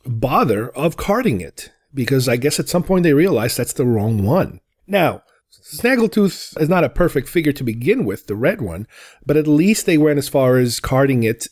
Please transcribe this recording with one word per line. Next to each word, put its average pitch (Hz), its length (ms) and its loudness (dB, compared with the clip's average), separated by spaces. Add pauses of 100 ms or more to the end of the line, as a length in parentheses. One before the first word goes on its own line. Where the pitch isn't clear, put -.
bother 123 640 0
of 156 280 -4
carding 202 440 -2
it. - 280 -16 (240)
Because 131 360 0
I 120 80 0
guess 143 200 -2
at 135 120 -4
some 180 140 0
point 185 200 0
they 165 80 4
realized 139 460 2
that's - 160 -4
the 135 120 -2
wrong 110 380 0
one. 151 380 0 (260)
Now, 170 360 0 (520)
Snaggletooth 220 880 0
is 151 80 2
not 180 160 4
a - 40 -2
perfect 147 380 0
figure 151 240 0
to 139 140 -6
begin 135 400 0
with, 98 220 -6
the 101 80 -4
red 160 260 -2
one, 92 260 -8 (380)
but 147 100 0
at 151 100 2
least 156 400 2
they 170 120 2
went 147 200 4
as 135 120 -4
far 131 280 2
as 123 220 0
carding 131 440 0
it 110 280 -4